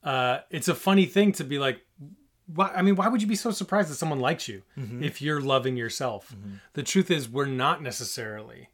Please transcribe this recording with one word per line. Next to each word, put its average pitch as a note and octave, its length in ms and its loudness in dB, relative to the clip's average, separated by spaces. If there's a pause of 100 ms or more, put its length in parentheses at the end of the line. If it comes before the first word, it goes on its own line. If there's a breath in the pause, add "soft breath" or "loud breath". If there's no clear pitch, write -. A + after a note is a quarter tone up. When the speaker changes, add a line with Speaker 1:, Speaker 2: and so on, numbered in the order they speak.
Speaker 1:
Uh, B2+ 340 2 (120)
it's D#3+ 180 -2
a F3 60 4
funny F#3+ 300 6
thing G3+ 280 4
to E3 120 -4
be C#3 140 -4
like, C3 220 0 (680)
why, F3+ 280 0
I F3+ 80 2
mean, G3 120 8
why F#3+ 140 2
would A#3 120 2
you G#3+ 60 0
be A3 80 2
so A3+ 160 -2
surprised G3 400 0
that C#3 60 -8
someone D3+ 240 -2
likes D3 280 0
you G2 140 -12 (160)
Speaker 2:
Mm-hmm. B2 240 -8
Speaker 1:
if C#3+ 180 -6
you're D3 200 -2
loving C3 360 2
yourself? A#2 560 -6
Speaker 2:
Mm-hmm. G2+ 220 -14 (200 loud breath)
Speaker 1:
The D3 100 -6
truth F#3 260 2
is C#3+ 180 0
we're C3+ 180 -2
not C#3 360 0
necessarily A2+ 920 -10